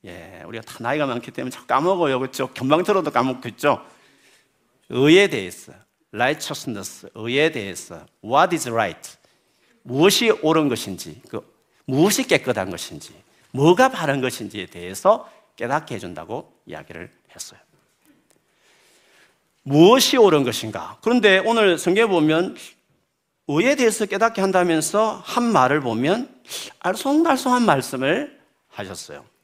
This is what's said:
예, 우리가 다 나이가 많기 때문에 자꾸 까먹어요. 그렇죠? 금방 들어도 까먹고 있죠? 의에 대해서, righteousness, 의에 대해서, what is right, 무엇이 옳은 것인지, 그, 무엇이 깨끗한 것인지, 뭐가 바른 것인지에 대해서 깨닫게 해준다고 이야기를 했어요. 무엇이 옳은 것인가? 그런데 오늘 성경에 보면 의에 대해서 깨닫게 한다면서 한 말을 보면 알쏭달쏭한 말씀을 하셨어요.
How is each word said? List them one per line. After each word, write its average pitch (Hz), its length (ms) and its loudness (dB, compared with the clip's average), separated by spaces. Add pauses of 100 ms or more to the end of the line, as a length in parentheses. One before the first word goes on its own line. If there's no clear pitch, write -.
예, 90 400 -20
우리가 110 200 -14
다 - 160 -20
나이가 139 260 -4
많기 120 240 -8
때문에 127 220 -8
자꾸 - 160 -20
까먹어요. 151 500 0
그렇죠? 131 360 -6
금방 147 280 2
들어도 180 300 0
까먹고 127 380 0
있죠? 135 360 -2 (1000)
의에 156 400 4
대해서, 98 440 -10 (400)
righteousness, 123 1000 -6
의에 131 380 -2
대해서, 98 520 -12 (200)
what 151 280 2
is 151 160 -6
right, 110 480 -4 (680)
무엇이 175 480 2
옳은 156 380 0
것인지, 92 600 -8
그, - 120 -12 (440)
무엇이 185 420 0
깨끗한 117 420 0
것인지, 85 460 -14 (380)
뭐가 175 380 4
바른 147 300 -2
것인지에 110 460 -8
대해서 95 640 -2 (300)
깨닫게 135 360 -6
해준다고 90 580 -12 (100)
이야기를 82 460 -16 (240)
했어요. - 260 -20 (2000)
무엇이 180 540 6
옳은 180 260 6
것인가? 110 600 -6
그런데 214 420 4
오늘 214 340 2
성경에 202 280 2
보면 170 500 0 (920)
의에 202 280 2
대해서 226 320 0
깨닫게 202 340 -2
한다면서 185 840 0
한 - 220 -4
말을 147 380 2
보면 135 520 -2 (460)
알쏭달쏭한 262 840 0
말씀을 147 760 -2 (300)
하셨어요. 87 560 -14 (180)